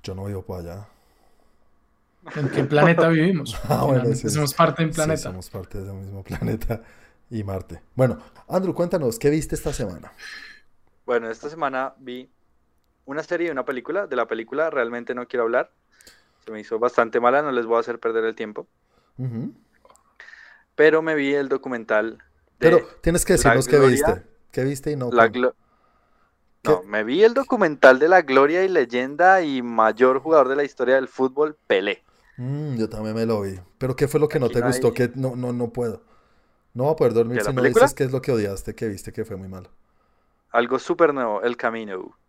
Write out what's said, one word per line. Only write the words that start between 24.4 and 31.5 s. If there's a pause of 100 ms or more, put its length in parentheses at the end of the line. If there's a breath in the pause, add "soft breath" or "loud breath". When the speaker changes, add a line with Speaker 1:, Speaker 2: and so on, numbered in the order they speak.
Speaker 1:
¿Qué
viste
y
no
Speaker 3:
La
Speaker 1:
cómo?
Speaker 3:
Glo-, (1080)
Speaker 1:
¿Qué?
Speaker 3:
no,
me
vi
el
documental
de
la
gloria
y
leyenda
y
mayor
jugador
de
la
historia
del
fútbol, (100)